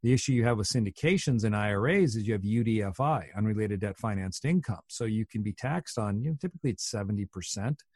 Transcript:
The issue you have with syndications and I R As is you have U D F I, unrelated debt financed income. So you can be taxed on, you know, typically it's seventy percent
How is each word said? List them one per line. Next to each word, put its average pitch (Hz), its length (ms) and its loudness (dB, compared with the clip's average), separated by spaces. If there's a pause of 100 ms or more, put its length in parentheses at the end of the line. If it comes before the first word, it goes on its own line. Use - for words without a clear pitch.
The 117 100 4
issue 131 220 4
you 120 120 4
have 120 120 4
with 101 120 0
syndications 127 720 2
and 107 120 2
I 104 160 2
R 101 160 2
As 170 280 4
is 110 100 -2
you 110 80 2
have 98 100 0
U 113 200 2
D 110 180 2
F 98 180 -4
I, 135 380 0
unrelated 104 440 0
debt 101 180 -4
financed 98 440 -4
income. 143 440 0
So - 180 -6
you 110 220 -2
can 107 160 -6
be 101 100 -4
taxed 147 460 -4
on, 107 240 -2
you 151 80 -2
know, 151 100 -4
typically 175 300 -4
it's - 180 -6
seventy 101 360 -4
percent 104 580 -6 (120)